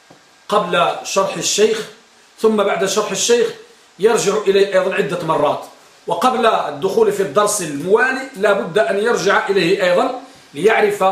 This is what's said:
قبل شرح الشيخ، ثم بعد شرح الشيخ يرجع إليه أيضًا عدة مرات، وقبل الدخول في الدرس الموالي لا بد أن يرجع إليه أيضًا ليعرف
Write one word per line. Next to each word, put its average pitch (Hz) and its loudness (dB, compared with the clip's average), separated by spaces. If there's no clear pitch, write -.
قبل 180 0
شرح 190 -2
الشيخ، 214 0
ثم 220 2
بعد 196 0
شرح 202 -2
الشيخ 233 2
يرجع 196 2
إليه 196 2
أيضًا 185 2
عدة 175 -2
مرات، 147 0
وقبل 233 0
الدخول 190 0
في 190 -2
الدرس 185 0
الموالي 202 -2
لا 202 2
بد 190 -4
أن 196 0
يرجع 202 0
إليه 190 0
أيضًا 214 0
ليعرف 202 0